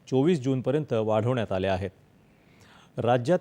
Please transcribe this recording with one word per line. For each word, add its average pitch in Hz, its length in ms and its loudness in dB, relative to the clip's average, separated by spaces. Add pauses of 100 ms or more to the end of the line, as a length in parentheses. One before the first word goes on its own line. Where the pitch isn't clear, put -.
(100)
चोवीस 143 300 2
जूनपर्यंत 131 520 -2
वाढवण्यात 110 600 0
आल्या 95 200 0
आहेत. 92 180 -4 (1080)
राज्यात 123 420 2